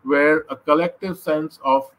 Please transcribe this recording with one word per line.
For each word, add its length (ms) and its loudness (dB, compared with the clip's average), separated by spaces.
where 480 2
a 60 -8
collective 640 -2
sense 440 -6
of 360 0